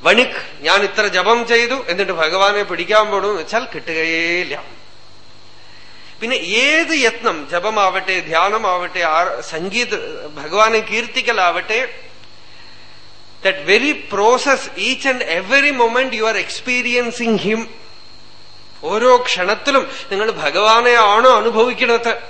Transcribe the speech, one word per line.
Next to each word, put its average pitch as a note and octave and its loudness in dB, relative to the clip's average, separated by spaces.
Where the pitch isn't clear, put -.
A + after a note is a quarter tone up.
വണിക്, - 2
ഞാൻ F#3 2
ഇത്ര G#3 0
ജപം G3+ 2
ചെയ്തു A#3 2
എന്നിട്ട് F#3 -4
ഭഗവാനെ F#3+ 4
പിടിക്കാൻ G3 2
പോണു G3 0
എന്ന് G3+ -2
വെച്ചാൽ A3 -2
കിട്ടുകയേയില്ല. E3 -2
പിന്നെ A#3 -2
ഏത് C4+ 2
യത്നം, G#3+ 0
ജപമാവട്ടെ, F#3 0
ധ്യാനമാവട്ടെ, F3+ 0
ആ E3 0
സംഗീത, G3 -4
ഭഗവാനെ F#3+ 2
കീർത്തിക്കലാവട്ടെ, G#3+ -2
that F#3 0
very A#3 2
process, A#3 2
each A#3 -4
and B3+ 0
every G#3+ 2
moment B3 2
you A3 0
are G3+ 0
experiencing A#3+ -2
him. G#3+ 0
ഓരോ A3+ 6
ക്ഷണത്തിലും G#3+ 0
നിങ്ങൾ G#3 0
ഭഗവാനെയാണോ A3 6
അനുഭവിക്കുന്നത്? A#3 2